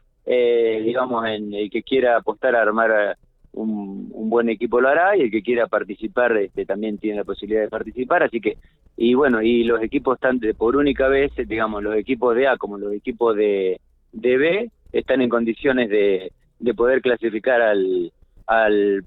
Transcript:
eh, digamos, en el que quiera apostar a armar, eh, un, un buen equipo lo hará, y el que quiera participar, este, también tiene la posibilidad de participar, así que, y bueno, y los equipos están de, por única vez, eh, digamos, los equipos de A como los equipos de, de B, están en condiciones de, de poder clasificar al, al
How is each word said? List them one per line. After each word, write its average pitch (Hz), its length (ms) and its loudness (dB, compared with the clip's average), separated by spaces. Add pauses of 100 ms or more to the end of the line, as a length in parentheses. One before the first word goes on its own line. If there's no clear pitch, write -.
(260)
eh, 117 580 2
digamos, 120 440 -2
en 104 260 -6
el 104 160 -4
que 113 140 -6
quiera 123 340 2
apostar 117 380 -2
a 113 80 4
armar, 110 260 2
eh, 104 240 0 (400)
un, 101 580 -8
un 110 200 -6
buen 117 180 2
equipo 110 320 0
lo 131 80 4
hará, 180 260 4
y 226 60 4
el 117 80 2
que 101 140 -2
quiera 117 240 0
participar, 107 680 -2
este, 95 280 -4
también 104 320 -4
tiene 104 200 -4
la 101 60 -4
posibilidad 104 380 -4
de 104 80 -2
participar, 127 540 -2
así 117 180 -2
que, 104 160 -4 (400)
y 120 160 2
bueno, 127 300 2
y 117 220 2
los 113 180 0
equipos 127 320 -2
están 127 240 -2
de, 107 160 -2
por 117 200 0
única 139 320 0
vez, 135 300 2
eh, 123 80 -4
digamos, 107 380 -4
los 104 120 -4
equipos 117 400 0
de 135 120 2
A 123 100 2
como 101 220 -10
los 101 120 -6
equipos 113 440 -2
de, 98 440 0 (340)
de 123 240 0
B, 185 340 0 (200)
están 127 300 0
en 123 80 2
condiciones 117 600 0
de, 98 420 0 (280)
de 117 160 0
poder 123 260 2
clasificar 117 580 0
al, 92 520 2 (340)
al 104 600 2